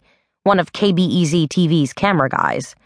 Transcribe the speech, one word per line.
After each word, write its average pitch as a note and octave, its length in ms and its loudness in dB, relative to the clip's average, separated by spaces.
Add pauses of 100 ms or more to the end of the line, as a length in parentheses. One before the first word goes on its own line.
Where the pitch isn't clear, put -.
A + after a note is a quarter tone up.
(440)
one G3 160 2
of E3 140 -4
K G#3 180 0
B F3+ 120 2
E E3+ 220 0
Z D#3 220 0
T F3 200 0
V's D3+ 260 0
camera E3+ 360 0
guys, - 460 -4 (100)